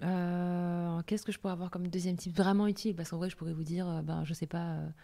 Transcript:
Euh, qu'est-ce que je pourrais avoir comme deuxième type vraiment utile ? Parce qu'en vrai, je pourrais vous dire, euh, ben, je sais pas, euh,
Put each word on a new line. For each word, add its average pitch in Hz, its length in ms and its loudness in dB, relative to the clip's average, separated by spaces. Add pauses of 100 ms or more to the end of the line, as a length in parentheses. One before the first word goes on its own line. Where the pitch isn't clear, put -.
Euh, 175 1040 0
qu'est-ce 208 200 -2
que 208 60 -2
je - 60 -8
pourrais 190 140 -2
avoir 180 180 -4
comme 180 180 -4
deuxième 180 280 0
type 175 180 -6
vraiment 202 320 6
utile ? 202 300 2
Parce 165 140 -4
qu'en 165 80 -2
vrai, 180 100 -2
je - 80 -8
pourrais 165 160 -4
vous 160 120 -2
dire, 175 220 0
euh, 165 140 0
ben, 160 240 0
je 160 80 -2
sais 160 140 -2
pas, 170 300 -2
euh, 156 120 -2 (160)